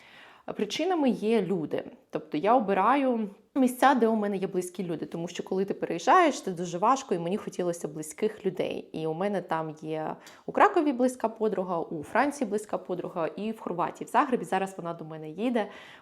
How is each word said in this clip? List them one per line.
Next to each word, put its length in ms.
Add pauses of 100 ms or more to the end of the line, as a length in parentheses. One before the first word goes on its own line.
(560)
Причинами 540
є 320
люди. 420 (260)
Тобто 280
я 180
обираю 760 (260)
місця, 380
де 140
у 80
мене 220
є 100
близькі 360
люди, 220
тому 220
що 160
коли 220
ти 80
переїжджаєш, 680
це 100
дуже 260
важко, 380
і 40
мені 180
хотілося 500
близьких 580
людей. 460
І 160
у 60
мене 280
там 400
є 340 (300)
у 60
Кракові 420
близька 360
подруга, 500
у 240
Франції 460
близька 280
подруга 500
і 240
в 80
Хорватії. 480
В 20
Загребі 360
зараз 320
вона 160
до 120
мене 240
їде, 380 (340)